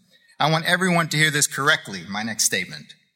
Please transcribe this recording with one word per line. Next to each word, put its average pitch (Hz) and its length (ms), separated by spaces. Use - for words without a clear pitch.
I 143 100
want 160 140
everyone 170 460
to 156 80
hear 156 120
this 143 160
correctly, 139 640
my 101 140
next 110 220
statement. - 500